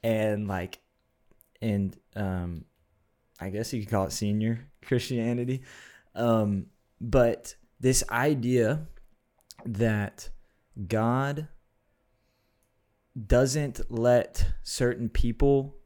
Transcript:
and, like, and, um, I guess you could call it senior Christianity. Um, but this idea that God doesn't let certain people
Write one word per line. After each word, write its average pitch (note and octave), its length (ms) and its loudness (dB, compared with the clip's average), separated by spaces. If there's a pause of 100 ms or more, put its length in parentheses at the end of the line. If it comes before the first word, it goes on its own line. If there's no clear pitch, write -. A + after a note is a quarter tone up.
and, G#2+ 460 0
like, F#2 300 -6 (800)
and, G2+ 340 -2 (220)
um, F2+ 480 -6 (720)
I F#2 120 -10
guess G#2+ 240 -6
you A#2 60 -4
could G2+ 100 -8
call F#2+ 160 2
it - 60 -6
senior A2 540 -2 (160)
Christianity. B2 800 -2 (520)
Um, G#2+ 520 2 (360)
but A#2+ 520 2 (240)
this B2+ 320 2
idea B2+ 760 2 (800)
that G#2+ 640 -2 (560)
God C3 600 -2 (1800)
doesn't C3+ 540 2 (100)
let A#2+ 640 4 (100)
certain A#2+ 480 -2
people C#3 760 2